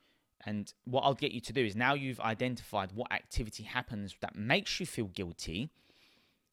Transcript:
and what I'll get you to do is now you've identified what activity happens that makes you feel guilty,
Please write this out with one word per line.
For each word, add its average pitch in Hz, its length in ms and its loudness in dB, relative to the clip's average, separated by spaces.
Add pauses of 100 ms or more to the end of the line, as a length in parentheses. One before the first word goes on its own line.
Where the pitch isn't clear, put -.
(460)
and 107 280 -4 (100)
what 127 180 2
I'll 139 120 6
get 143 180 0
you 120 80 -4
to 113 140 -8
do 131 100 4
is 101 140 2
now 127 160 6
you've 135 260 -2
identified 110 720 0
what 110 220 -4
activity - 500 -4
happens 107 560 -2
that - 160 -6
makes 131 460 2
you 175 40 0
feel 110 220 -2
guilty, 90 600 -4 (840)